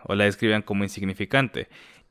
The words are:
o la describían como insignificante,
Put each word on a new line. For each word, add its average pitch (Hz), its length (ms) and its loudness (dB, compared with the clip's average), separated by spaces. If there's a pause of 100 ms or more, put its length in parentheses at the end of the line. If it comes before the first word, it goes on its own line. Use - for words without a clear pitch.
o - 100 -4
la 101 100 4
describían 107 380 2
como 101 220 -2
insignificante, 98 840 -2 (420)